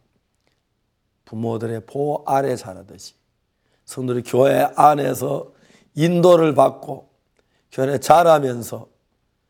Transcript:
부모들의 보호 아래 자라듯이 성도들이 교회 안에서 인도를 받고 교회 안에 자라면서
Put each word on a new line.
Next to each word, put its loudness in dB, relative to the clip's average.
부모들의 -8
보호 -8
아래 -2
자라듯이 -20
성도들이 -6
교회 2
안에서 0
인도를 4
받고 -2
교회 -4
안에 -4
자라면서 2